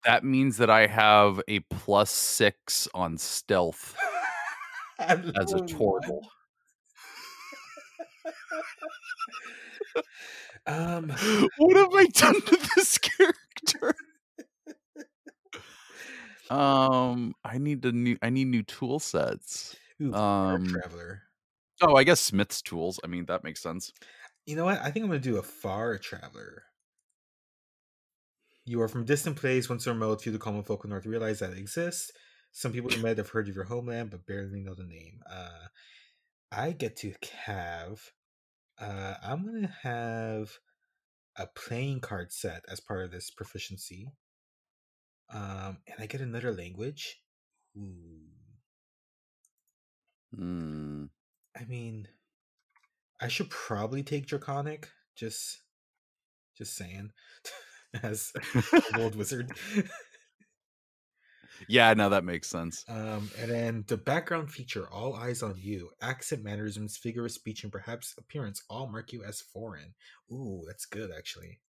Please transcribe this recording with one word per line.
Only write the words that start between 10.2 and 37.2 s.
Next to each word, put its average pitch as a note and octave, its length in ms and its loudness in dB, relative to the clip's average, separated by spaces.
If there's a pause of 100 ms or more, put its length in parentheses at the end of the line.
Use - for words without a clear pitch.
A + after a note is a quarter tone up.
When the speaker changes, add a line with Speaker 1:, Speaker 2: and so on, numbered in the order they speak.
Speaker 2:
Um, E3 500 -2
Speaker 1:
<laughs> G#3 400 6
What E4+ 200 10
have F#4+ 180 10
I G4 140 12
done - 340 8
to E4 340 6
this - 220 6
character? - 1040 2
Speaker 2:
<laughs> - 40 -18 (2500)
Speaker 1:
Um, B2+ 920 4
I A2+ 140 -6
need C#3+ 280 -2
a B2 60 4
new, A#2+ 300 2
I A#2 80 0
need C3 180 2
new A#2+ 160 2
tool C3+ 360 -4
sets. - 800 -4 (220)
Speaker 2:
Ooh, C#3 120 -2 (320)
far F#2 140 2
Speaker 1:
Um, F#2 60 -2
Speaker 2:
traveler. F2 580 -6 (580)
Speaker 1:
oh, D#3 140 8
I C3+ 80 12
guess D#3+ 180 8
Smith's - 400 2
tools. E2+ 420 -4
I E2 40 -10
mean, F2 200 -6
that F2+ 160 -2
makes D#2+ 180 -10
sense. F2 300 -8 (540)
Speaker 2:
You D3+ 120 -8
know E3+ 80 -2
what? G3 140 0
I D3 120 -4
think A3 120 -4
I'm G3+ 60 -2
gonna D3+ 120 0
do B2 160 0
a F#2 60 -2
far G#2+ 540 -4
traveler. - 680 -16 (2000)
You A#2 160 -2
are A2+ 60 2
from A#2+ 140 -4
a A#2 40 -4
distant C#3+ 320 0
place, B2+ 320 0
once A#2+ 180 -4
remote, A2 340 -2
few - 100 -6
of - 20 -4
the G#2+ 100 -4
common G#2 200 -4
folk G#2 200 -6
of G#2 60 -10
North G2 160 -8
realize A2 340 -4
that F#2 120 -6
it F#2 60 -12
exists. E3+ 540 -6 (400)
Some - 200 -6
people B2 200 -4
you B2 80 -2
met A2+ 180 0
have G#2 120 -6
heard G#2+ 200 -2
of F#2+ 60 -10
your F#2+ 100 -8
homeland, A#2 460 -8
but F2+ 140 -16
barely G2 360 -10
know F#2+ 140 -12
the F#2 100 -14
name. E2 440 -20
Uh, F2 380 -16 (840)
I C3 220 -4
get B2 240 -6
to G2 180 -10 (300)